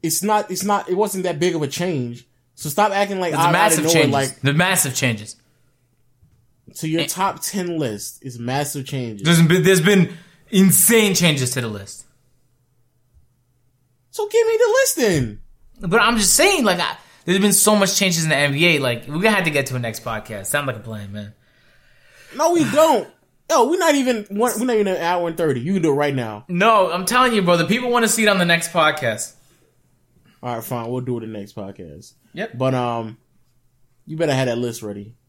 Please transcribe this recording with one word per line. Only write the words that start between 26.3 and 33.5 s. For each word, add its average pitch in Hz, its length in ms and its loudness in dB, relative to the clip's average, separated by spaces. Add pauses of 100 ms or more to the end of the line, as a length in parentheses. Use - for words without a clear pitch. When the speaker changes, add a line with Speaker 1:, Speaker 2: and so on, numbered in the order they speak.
Speaker 2:
No, 190 420 2
I'm 180 140 -4
telling 247 300 2
you, 202 80 2
bro. 175 140 4
The 170 100 0
people 247 240 -2
wanna 233 180 2
see 226 140 0
it 208 60 4
on 196 100 2
the 180 60 2
next 170 280 0
podcast. 147 600 -2 (1080)
Speaker 1:
All 120 140 -6
right, 113 80 -10
fine. 117 260 -8
We'll 127 100 -4
do 123 180 -6
it - 20 -8
the 110 60 -12
next 104 280 -12
podcast. 95 600 -16 (200)
Speaker 2:
Yep. 170 240 -10
Speaker 1:
But, 131 160 0
um, 117 420 -4 (880)